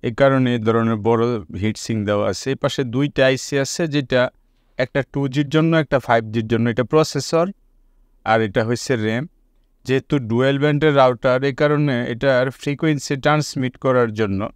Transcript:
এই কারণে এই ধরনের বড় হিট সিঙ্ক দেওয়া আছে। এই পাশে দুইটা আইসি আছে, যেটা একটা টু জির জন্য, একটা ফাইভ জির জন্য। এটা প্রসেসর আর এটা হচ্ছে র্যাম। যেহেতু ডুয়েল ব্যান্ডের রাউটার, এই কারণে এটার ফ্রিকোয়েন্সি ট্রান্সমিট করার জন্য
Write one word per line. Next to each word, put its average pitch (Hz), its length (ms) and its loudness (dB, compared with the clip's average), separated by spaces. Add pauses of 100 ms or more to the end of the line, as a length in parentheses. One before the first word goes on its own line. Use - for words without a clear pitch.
এই 127 180 -4
কারণে 135 360 4
এই 117 100 -2
ধরনের 113 320 2 (100)
বড় 117 140 2 (400)
হিট 107 160 -2
সিঙ্ক 113 280 -4
দেওয়া 104 260 0
আছে। - 180 -8
এই 135 120 -4
পাশে 143 220 -2
দুইটা 135 420 -2
আইসি 131 280 -2 (100)
আছে, - 180 -6 (120)
যেটা 131 260 0 (580)
একটা 131 220 -2 (120)
টু 143 160 -4
জির 143 260 -2
জন্য, 160 180 4 (120)
একটা 139 220 0
ফাইভ 117 160 2 (120)
জির 113 180 0
জন্য। 117 120 2 (100)
এটা 123 180 0
প্রসেসর 156 540 0 (800)
আর 110 200 4
এটা 107 220 -2
হচ্ছে 120 240 -2 (120)
র্যাম। 113 200 -2 (600)
যেহেতু 131 300 -2 (160)
ডুয়েল 131 280 2
ব্যান্ডের 147 420 2
রাউটার, 127 440 4
এই 139 160 0
কারণে 147 340 2 (180)
এটার 127 340 2 (140)
ফ্রিকোয়েন্সি 147 540 -2 (100)
ট্রান্সমিট 143 500 0 (100)
করার 127 260 2 (100)
জন্য 98 200 -2 (160)